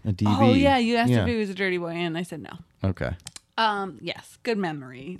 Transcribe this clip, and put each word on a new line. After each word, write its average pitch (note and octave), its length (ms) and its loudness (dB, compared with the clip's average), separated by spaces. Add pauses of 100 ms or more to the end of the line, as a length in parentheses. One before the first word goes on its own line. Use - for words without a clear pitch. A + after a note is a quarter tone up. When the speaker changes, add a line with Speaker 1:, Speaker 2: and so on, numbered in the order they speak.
Speaker 1:
a A2 80 0
D F#2 120 0
B. - 100 4
Speaker 2:
Oh, C4 200 6
yeah, C#4 240 6
you A#3 180 2
asked A#3+ 140 2
Speaker 1:
Yeah. B3 120 4
Speaker 2:
if A#3 60 0
he A#3 80 0
was G#3 140 -2
a F#3+ 40 -8
dirty F#3 240 0
boy, E3+ 120 -4
and E3+ 260 -4
I F3 60 -4
said E3 180 -8
no. - 120 -14 (320)
Speaker 1:
Okay. F2 260 -2 (480)
Speaker 2:
Um, G3+ 440 -2
yes, - 400 -12
good A#3 160 -2
memory. D3 600 -8